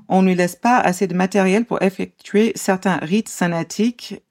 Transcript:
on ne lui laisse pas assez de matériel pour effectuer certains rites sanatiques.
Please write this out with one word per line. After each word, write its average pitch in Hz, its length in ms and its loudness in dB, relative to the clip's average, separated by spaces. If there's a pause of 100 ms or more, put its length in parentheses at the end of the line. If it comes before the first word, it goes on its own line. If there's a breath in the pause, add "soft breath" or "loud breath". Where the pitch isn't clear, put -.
on 190 140 4
ne 185 60 4
lui 185 60 2
laisse 180 220 0
pas 240 220 2
assez 185 280 0
de 170 80 -6
matériel 190 500 2
pour - 180 -4
effectuer 196 720 -2
certains 185 420 0
rites 196 320 -2
sanatiques. 185 1040 -4